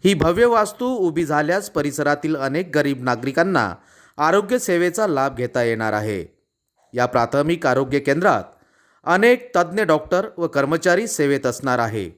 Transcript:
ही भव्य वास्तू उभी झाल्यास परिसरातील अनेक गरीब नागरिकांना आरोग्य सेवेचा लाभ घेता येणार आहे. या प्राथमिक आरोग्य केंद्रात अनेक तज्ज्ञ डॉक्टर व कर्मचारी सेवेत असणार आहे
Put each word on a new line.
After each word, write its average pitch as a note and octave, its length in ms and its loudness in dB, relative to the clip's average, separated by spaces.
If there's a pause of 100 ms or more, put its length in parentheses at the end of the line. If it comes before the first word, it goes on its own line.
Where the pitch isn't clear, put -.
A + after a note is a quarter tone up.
ही G3 100 4
भव्य F3 320 2
वास्तू A3+ 420 0 (100)
उभी E3+ 280 0
झाल्यास D3+ 440 -2
परिसरातील D3 680 -2
अनेक C#3+ 400 -4
गरीब C#3+ 280 0
नागरिकांना B2+ 720 0 (440)
आरोग्य G3 420 2
सेवेचा F3+ 480 0
लाभ C3+ 280 -2
घेता B2 280 -2
येणार A2 300 -2
आहे. G#2 320 -4 (680)
या B2 120 0
प्राथमिक C#3+ 640 0
आरोग्य C3 320 2
केंद्रात C#3 440 2 (600)
अनेक A#3 520 2
तज्ज्ञ F3 260 0
डॉक्टर F3 440 0 (100)
व E3+ 100 -2
कर्मचारी E3 600 0
सेवेत C#3 380 0
असणार B2+ 340 -2
आहे G#2+ 380 -4